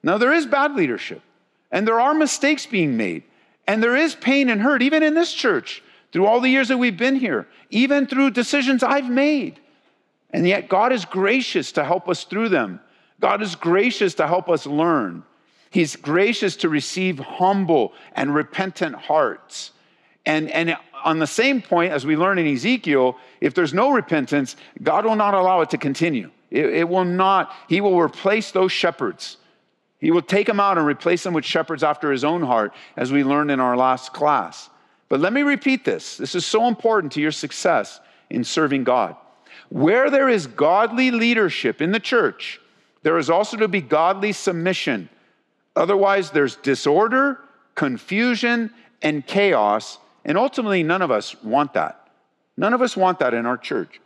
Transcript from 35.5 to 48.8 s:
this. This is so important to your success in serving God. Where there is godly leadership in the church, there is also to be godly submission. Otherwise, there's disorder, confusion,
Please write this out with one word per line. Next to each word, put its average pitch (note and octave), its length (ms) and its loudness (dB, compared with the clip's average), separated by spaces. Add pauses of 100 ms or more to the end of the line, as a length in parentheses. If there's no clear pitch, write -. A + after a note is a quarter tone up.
this. F2+ 320 -4
This - 160 -8
is F3 100 -2
so A3+ 240 0
important G#3+ 460 0
to D3 80 -4
your D3+ 100 0
success C#3+ 680 -4 (320)
in A#2+ 120 -2
serving C#3 400 0
God. A#2 320 0 (540)
Where A3 400 2
there C4+ 180 4
is G3 200 0
godly A3 640 2
leadership A3 720 0
in F3 80 0
the A3 80 0
church, - 600 -2 (440)
there E3 140 2
is D#3 140 0
also G#3 260 0
to G#3+ 100 2
be F#3 140 -2
godly F3+ 500 0
submission. E3+ 800 -4 (640)
Otherwise, G3 540 2
there's C#3+ 280 0
disorder, A3 840 0 (340)
confusion, A3+ 960 -2 (300)